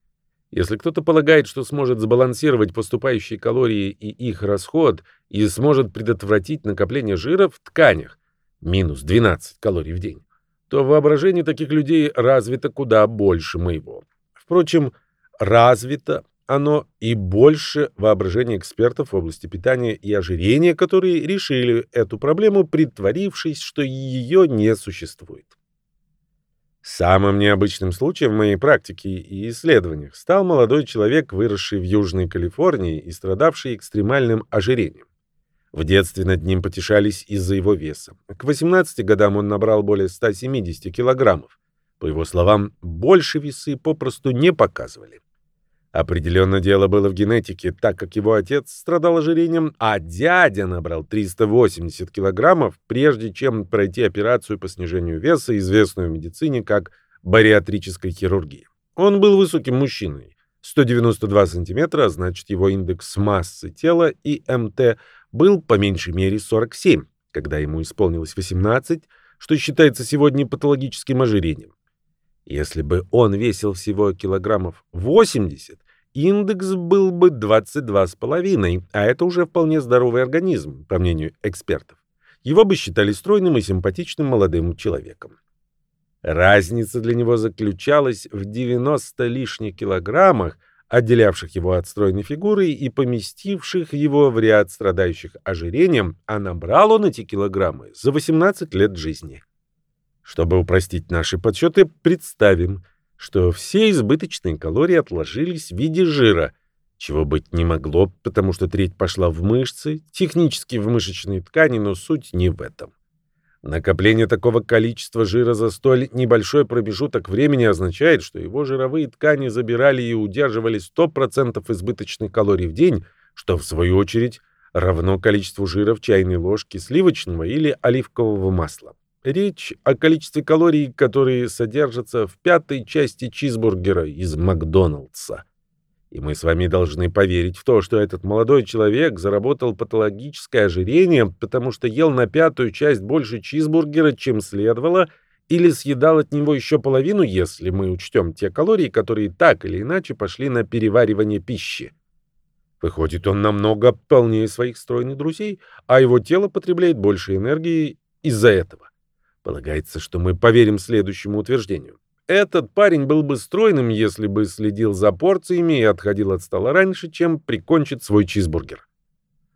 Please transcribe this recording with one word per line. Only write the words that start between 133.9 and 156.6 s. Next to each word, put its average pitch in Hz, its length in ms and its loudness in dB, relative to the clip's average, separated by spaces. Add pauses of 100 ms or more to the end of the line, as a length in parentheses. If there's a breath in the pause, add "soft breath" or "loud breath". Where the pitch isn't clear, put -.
из 76 300 -6
Макдоналдса. 78 1080 0 (680)
И - 80 -12
мы 76 160 -6
с - 80 -14
вами 85 240 2
должны 87 420 0
поверить 90 460 0
в - 80 -20
то, 117 160 4
что 107 180 -2
этот 101 240 -2
молодой 113 420 2
человек 110 540 0
заработал 104 560 -2
патологическое 110 920 -2
ожирение, 110 720 2
потому 120 320 -4
что - 160 -6
ел 147 240 0
на 123 160 0
пятую 147 420 0
часть 135 300 0
больше 113 400 -4
чизбургера, 156 720 0
чем 117 280 -4
следовало, 120 680 0 (400 soft breath)
или 175 220 4
съедал 143 480 2
от 151 140 -2
него 147 220 0
ещё 151 240 0
половину, 139 440 0
если 92 480 -2
мы 95 200 -2
учтём 90 420 -2
те 98 180 -6
калории, 170 380 0
которые 107 440 -2
так 151 320 2
или 92 180 -8
иначе 156 320 -6
пошли 110 340 -6
на 120 140 0
переваривание 107 800 0
пищи. - 540 -12 (840)
Выходит, 82 460 -4
он 101 160 0
намного 107 480 2 (160)
полнее 113 400 4
своих 120 300 -6
стройных 123 400 -6
друзей, 165 420 -6 (300 soft breath)
а 127 120 8
его 123 200 6
тело 185 260 0
потребляет 175 500 0